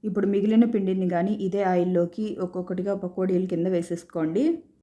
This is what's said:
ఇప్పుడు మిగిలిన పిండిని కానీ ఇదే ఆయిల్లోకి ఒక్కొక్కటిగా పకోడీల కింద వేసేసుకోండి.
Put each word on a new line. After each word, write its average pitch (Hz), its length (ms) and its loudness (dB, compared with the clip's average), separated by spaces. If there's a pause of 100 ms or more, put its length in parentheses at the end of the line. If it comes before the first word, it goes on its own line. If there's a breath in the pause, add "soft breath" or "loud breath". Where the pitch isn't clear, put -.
ఇప్పుడు 190 260 0
మిగిలిన 214 400 6
పిండిని 190 400 0
కానీ 185 200 0 (120)
ఇదే 196 160 -2 (100)
ఆయిల్లోకి 180 540 0 (200)
ఒక్కొక్కటిగా 185 500 -4 (100)
పకోడీల 185 480 0
కింద 170 220 0
వేసేసుకోండి. 170 680 -2 (400)